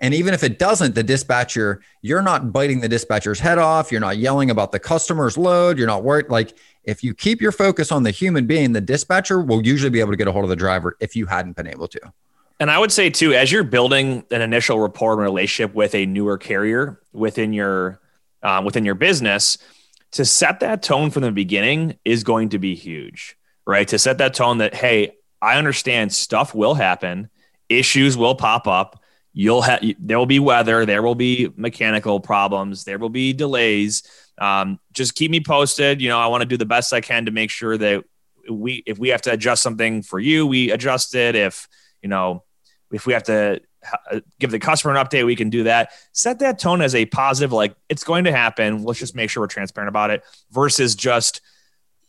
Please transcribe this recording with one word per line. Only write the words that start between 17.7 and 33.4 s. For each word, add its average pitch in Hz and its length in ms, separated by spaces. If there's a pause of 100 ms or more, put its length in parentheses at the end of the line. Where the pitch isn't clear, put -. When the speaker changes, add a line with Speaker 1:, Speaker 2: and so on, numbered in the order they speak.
Speaker 2:
uh, 95 200
within 104 200
your 101 100
business, 117 640 (540)
to 139 120
set 165 360
that 214 200
tone 147 300
from 139 120
the 117 100
beginning 104 720
is 113 180
going 113 280
to 101 100
be 92 160
huge, - 600 (300)
right? 101 220
To 113 100
set 131 200
that 131 160
tone 120 240
that, 107 140
"Hey, 113 440 (260)
I 120 160
understand 127 540
stuff - 420
will 110 200
happen, 92 540 (400)
issues 127 480
will 120 200
pop 117 320
up. 95 340 (300)
You'll 113 300
ha-, 123 180 (180)
there 110 180
will 123 80
be 135 140
weather, 117 480
there 104 160
will 120 140
be 123 400
mechanical 107 640
problems, 98 640
there 98 160
will 113 100
be 131 220
delays. 117 720 (340)